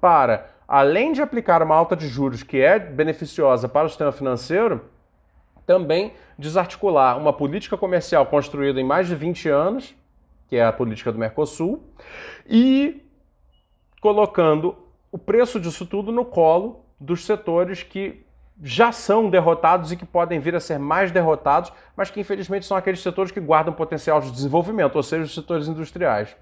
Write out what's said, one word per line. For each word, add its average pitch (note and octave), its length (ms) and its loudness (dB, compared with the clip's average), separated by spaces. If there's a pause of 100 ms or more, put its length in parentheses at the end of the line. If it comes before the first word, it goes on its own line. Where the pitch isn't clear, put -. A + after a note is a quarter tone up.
para, C#3 480 4 (200)
além D#3+ 440 4
de C4+ 80 -2
aplicar A3+ 400 0
uma D#3 140 2
alta E3+ 220 2
de D#3 100 -8
juros B2+ 380 -4
que C3+ 160 -2
é E3 180 6
beneficiosa D3 880 0
para D3+ 180 0
o - 20 -2
sistema D3+ 240 -2
financeiro, D3 720 -4 (800)
também F3+ 480 0 (240)
desarticular E3 800 0
uma D3+ 160 0
política D3 440 -4
comercial F3 500 2
construída C#3 540 -2
em C3 40 0
mais D#3 220 2
de F3 80 -4
vinte D#3+ 340 -6
anos, E3+ 460 0 (540)
que B2+ 80 -2
é A#2 80 4
a A2+ 80 2
política A2+ 400 -6
do A2 60 -6
Mercosul, D#3 680 -4 (640)
e C4 580 2 (920)
colocando F#3 760 2 (360)
o F#3+ 60 -10
preço A#3 420 0
disso E3+ 260 -8
tudo G3 240 -6
no A#3+ 140 -2
colo F#3 600 2 (140)
dos E3 260 -6
setores F#3 600 -2
que - 420 -10 (340)
já D#3 300 2
são A3 400 0
derrotados E3 600 2
e F3+ 40 -8
que F3 80 -14
podem E3+ 360 -2
vir E3 140 -4
a F3 60 -2
ser D#3 180 -6
mais E3+ 340 0
derrotados, D#3+ 600 2 (240)
mas G3 140 -4
que G#3 100 -10
infelizmente G3 460 -6
são G3 100 -2
aqueles F#3 240 -2
setores F#3 300 -4
que G3+ 100 -8
guardam D#3+ 320 2
potencial D#3 480 -2
de C3+ 120 -8
desenvolvimento, D3+ 640 0
ou D3 60 0
seja, D#3+ 220 -4
os D3+ 100 -12
setores D#3 340 -6
industriais. D#3 720 -4